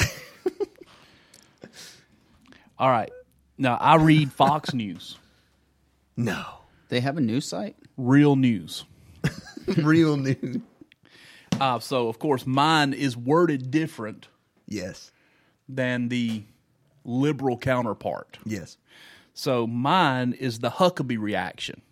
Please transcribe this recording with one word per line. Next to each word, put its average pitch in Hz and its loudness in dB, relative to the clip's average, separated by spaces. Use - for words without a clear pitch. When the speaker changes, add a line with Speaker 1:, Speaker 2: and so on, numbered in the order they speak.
Speaker 1:
<laughs> - 4
All 123 2
right. 117 0
Now, 123 2
I 151 6
read 156 6
Fox 143 2
<laughs> - -
News. 104 -8
Speaker 2:
No. 113 -4
Speaker 3:
They 123 -2
have 156 -2
a 170 -4
news 120 -2
site? 196 -8
Speaker 1:
Real 139 6
news. 113 0
Speaker 2:
<laughs> - -6
Real 156 4
news. 135 -4
Speaker 1:
Uh, 131 0
so, 123 -2
of 113 -8
course, 135 -2
mine 143 2
is 131 -4
worded 135 0
different 135 -4
Speaker 2:
Yes. 92 -12
Speaker 1:
than 127 -4
the 117 -4
liberal 131 -2
counterpart. 120 -4
Speaker 2:
Yes. 101 -10
Speaker 1:
So 123 -2
mine 127 0
is 120 -6
the 123 -4
Huckabee 143 0
reaction 101 -6